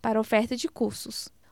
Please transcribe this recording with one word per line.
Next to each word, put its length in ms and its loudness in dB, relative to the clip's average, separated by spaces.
para 200 2
oferta 360 2
de 120 -4
cursos. 680 -6